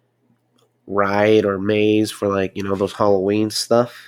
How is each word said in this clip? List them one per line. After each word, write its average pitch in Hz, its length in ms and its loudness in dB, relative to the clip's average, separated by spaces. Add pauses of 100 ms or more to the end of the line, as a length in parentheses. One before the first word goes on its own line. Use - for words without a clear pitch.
(880)
ride 101 600 2
or 98 120 -2
maze 107 520 0
for, - 180 -6
like, 98 280 -2
you 101 60 -6
know, 98 120 -4
those 95 180 -2
Halloween 104 580 0
stuff. - 440 0 (140)